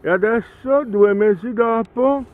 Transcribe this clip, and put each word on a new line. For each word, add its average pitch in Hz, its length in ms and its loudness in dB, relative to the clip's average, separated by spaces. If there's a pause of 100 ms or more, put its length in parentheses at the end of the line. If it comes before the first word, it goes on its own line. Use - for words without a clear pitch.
e 151 100 -4
adesso, 226 720 -2
due 208 280 2
mesi 208 400 0
dopo 233 800 -2